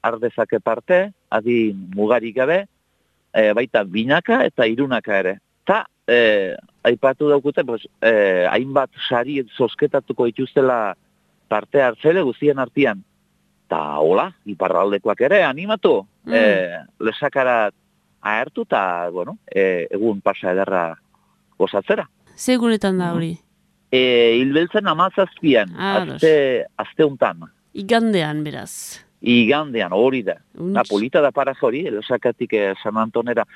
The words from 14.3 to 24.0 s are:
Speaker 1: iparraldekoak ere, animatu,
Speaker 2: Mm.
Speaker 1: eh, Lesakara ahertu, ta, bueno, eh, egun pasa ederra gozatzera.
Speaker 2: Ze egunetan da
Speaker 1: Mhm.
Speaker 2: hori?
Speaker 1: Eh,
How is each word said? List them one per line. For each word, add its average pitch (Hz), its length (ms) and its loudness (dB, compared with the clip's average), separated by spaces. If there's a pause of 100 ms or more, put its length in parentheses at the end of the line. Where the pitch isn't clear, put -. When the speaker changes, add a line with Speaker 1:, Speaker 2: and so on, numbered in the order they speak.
Speaker 1:
iparraldekoak 98 760 -2
ere, 180 220 4
animatu, 156 600 0 (200)
Speaker 2:
Mm. - 80 -4
Speaker 1:
eh, 95 460 2 (200)
Lesakara 120 720 0 (500)
ahertu, 113 440 -4
ta, 87 440 -2
bueno, 90 280 -8 (140)
eh, 92 400 0
egun 101 300 -2
pasa 98 320 -2
ederra 92 440 -2 (600)
gozatzera. 104 500 -2 (260)
Speaker 2:
Ze - 180 -2
egunetan 214 440 0
da 180 140 -2
Speaker 1:
Mhm. 170 60 -4
Speaker 2:
hori? 165 200 -6 (540)
Speaker 1:
Eh, 120 480 4